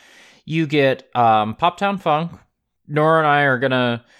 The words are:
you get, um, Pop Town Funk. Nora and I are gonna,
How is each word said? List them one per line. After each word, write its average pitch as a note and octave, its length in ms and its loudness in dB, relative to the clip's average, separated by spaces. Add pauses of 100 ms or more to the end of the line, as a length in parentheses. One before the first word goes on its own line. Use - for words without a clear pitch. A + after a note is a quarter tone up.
(440)
you D#3+ 220 -2
get, C#3 480 0
um, A2 420 2
Pop F3 200 -2
Town G3+ 220 -4
Funk. E3 340 -4 (540)
Nora D#3 320 2
and D#3 80 2
I C#3+ 160 2
are C3+ 160 2
gonna, B2 460 -2 (160)